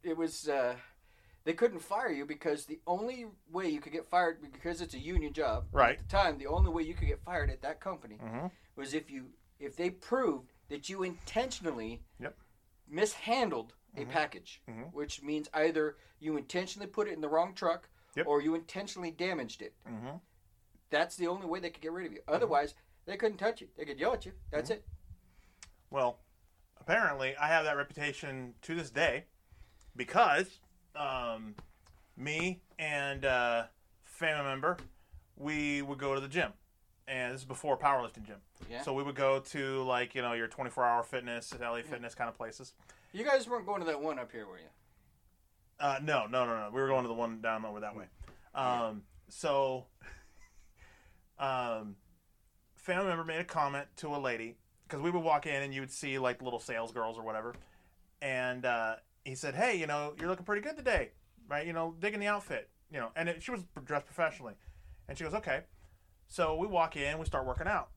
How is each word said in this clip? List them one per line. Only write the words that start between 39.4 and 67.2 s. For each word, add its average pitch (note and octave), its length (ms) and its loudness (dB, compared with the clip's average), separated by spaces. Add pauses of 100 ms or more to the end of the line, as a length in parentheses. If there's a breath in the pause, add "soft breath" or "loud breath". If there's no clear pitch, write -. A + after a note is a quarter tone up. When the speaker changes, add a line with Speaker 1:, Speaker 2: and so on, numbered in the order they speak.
Speaker 2:
to, C3+ 440 -2
like, B2 300 2
you C3+ 60 -2
know, A#2+ 140 0
your A#2 120 -2
twenty-four B2 380 -2
hour A#2+ 180 6
fitness, A#2+ 560 -6
L A#2+ 160 -2
A A#2 40 -2
Speaker 1:
Yeah. A#2 60 -6
Speaker 2:
Fitness A#2+ 300 -10
kind A#2+ 140 -2
of A2+ 80 -10
places. A#2 380 -10 (380 loud breath)
Speaker 1:
You G#3 120 -4
guys C4+ 240 4
weren't A#3+ 160 -2
going G3+ 160 -2
to E3 60 -2
that D3+ 160 0
one D3+ 160 -2
up B2 120 -8
here, A2 160 -10
were F2+ 120 -14
you? D#2+ 100 -20 (1120)
Speaker 2:
Uh, C#3 220 2
no, C#3+ 240 2
no, B2 180 2
no, A#2 100 0 (100)
no. G#2 60 -6
We C3 120 0
were C3+ 60 2
going C3 160 4
to A#2+ 40 -2
the A#2 60 -2
one A2+ 260 -2
down A2 240 0
over G#2+ 160 -8
that G#2 160 -8
way. G#2 80 -10 (500 loud breath)
Speaker 1:
Yeah. B2 340 2
Speaker 2:
Um, G#2+ 160 -8 (260)
so, C3+ 560 2 (160)
<laughs> - 1400 -20
um, A#2+ 580 -2 (800)
family F#3 320 -2
member E3 160 0
made D#3+ 160 -2
a F3+ 40 -2
comment C#3+ 420 0 (100)
to D#3 180 -8
a D3 40 0
lady A#2 380 -2 (320)
'cause C#3+ 120 -6
we E3 100 2
would F3 120 2
walk D#3 240 4
in C#3 160 0
and C#3 120 -6
you C3+ 60 -4
would C3 120 -8
see, C3+ 260 -4
like, B2 240 2
little A#2+ 180 -2
sales A2+ 320 -4
girls A2+ 260 -2
or A#2 40 -10
whatever. A2 320 -4 (680 soft breath)
And, B2+ 420 0
uh, A2+ 320 2 (280)
he C3 100 -8
said, C3+ 200 -4
"Hey, G#3+ 220 2
you D#3+ 100 0
know, D3 320 -2
you're D#3+ 100 -2
looking F3+ 180 -2
pretty G#3 160 0
good D4+ 140 -6
today, A#3 340 0 (360)
right? D3 200 -2
You E3+ 60 -6
know, E3 260 -2
digging G#3 220 -2
the G3+ 80 2
outfit, F3 420 -2 (200)
you D3+ 80 -6
know." A2+ 160 -4
And E3+ 140 0
it, E3 140 -4
she - 80 -6
was G3 140 -4 (200)
dressed D3 220 0
professionally. C#3 480 -2 (540 soft breath)
And C#3 100 -10
she E3 60 -6
goes, D#3 100 -4
"Okay." E3 300 0 (640 soft breath)
So D#3+ 280 2
we F3 100 0
walk E3 300 4
in, D3 220 0
we D#3+ 80 -2